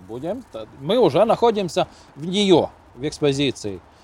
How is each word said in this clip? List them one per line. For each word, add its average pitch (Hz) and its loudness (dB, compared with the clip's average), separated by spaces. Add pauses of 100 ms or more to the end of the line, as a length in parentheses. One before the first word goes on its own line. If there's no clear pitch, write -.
Будем. 156 -10
Т-, 110 -14 (120)
мы 175 -2
уже 175 4
находимся 202 0 (260)
в 139 -14
неё, 185 2 (240)
в 123 -8
экспозиции. 135 -4 (240)